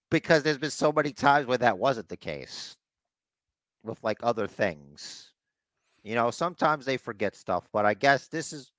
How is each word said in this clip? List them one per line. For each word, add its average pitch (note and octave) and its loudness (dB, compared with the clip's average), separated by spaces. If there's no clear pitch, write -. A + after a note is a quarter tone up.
Because D#3+ 2
there's D3+ 0
been C#3 -6
so D3+ 0
many D3+ 0
times C#3+ 4
where B2 0
that A2+ 2
wasn't A#2 -2
the F2+ -10
case - -12
with, - -10
like, A2 -2
other A2 0
things. D2 -8
You G#2+ -6
know, A#2 2
sometimes D#3 -2
they C3 -2
forget G#2 -4
stuff, - -4
but G#2+ 2
I G#2 4
guess C3+ 2
this D#3+ -8
is C#3+ -16